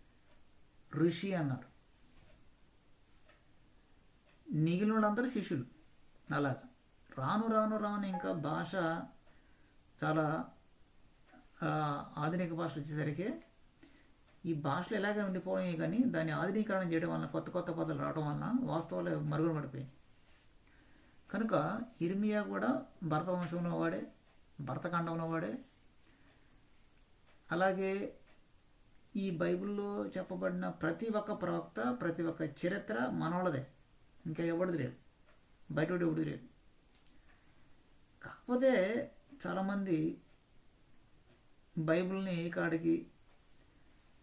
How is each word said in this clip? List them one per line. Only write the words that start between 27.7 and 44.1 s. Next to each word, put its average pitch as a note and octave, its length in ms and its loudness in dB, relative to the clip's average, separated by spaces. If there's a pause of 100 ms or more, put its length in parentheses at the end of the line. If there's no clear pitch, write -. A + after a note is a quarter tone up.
ఈ G3 160 0
బైబిల్లో G3+ 760 0
చెప్పబడిన F#3 600 -2
ప్రతి E3+ 400 -2
ఒక్క G#3 240 0
ప్రవక్త, G#3 680 -2
ప్రతి E3+ 220 0
ఒక్క E3 180 -2
చరిత్ర G3+ 680 -2
మనోళ్ళదే, E3 580 0 (580)
ఇంకా E3 180 -2
ఎవరిది E3+ 340 2
లేదు, B2 180 -2 (760)
బయటోడు E3+ 340 2
ఎవరిది D#3+ 200 2
లేదు. - 180 -6 (1800)
కాకపోతే B3 480 2 (760)
చాలామంది F#3 760 0 (1600)
బైబిల్ని F3+ 600 2
ఏ E3+ 100 -2
కాడికి E3+ 580 2 (1160)